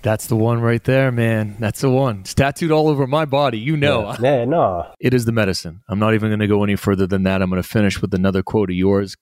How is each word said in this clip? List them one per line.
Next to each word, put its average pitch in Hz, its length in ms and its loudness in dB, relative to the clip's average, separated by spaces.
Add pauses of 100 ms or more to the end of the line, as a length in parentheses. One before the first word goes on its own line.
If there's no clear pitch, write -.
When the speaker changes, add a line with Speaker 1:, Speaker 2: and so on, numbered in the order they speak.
Speaker 1:
That's 110 260 -2
the 117 80 0
one 117 240 2
right 117 240 0
there, 131 280 2
man. 110 460 0
That's 107 240 -4
the 139 80 2
one. 127 300 0
It's 95 120 -14
tattooed 147 380 0
all 156 180 4
over 143 180 0
my 151 200 -2
body. 135 320 0
You 143 180 -2
know. 127 440 0
Speaker 2:
Yeah, 131 180 2
yeah, 117 80 -2
no. 113 400 0 (120)
Speaker 1:
It 127 140 0
is 123 140 2
the 117 60 0
medicine. 95 560 -2
I'm 95 100 -4
not 110 160 2
even 107 160 0
gonna 107 160 0
go 104 180 2
any 101 120 0
further 98 300 2
than 95 180 0
that. 95 180 0
I'm 92 80 0
gonna 92 120 0
finish 104 380 0
with 101 140 -4
another 95 280 2
quote 101 280 -2
of 92 60 -4
yours 98 460 0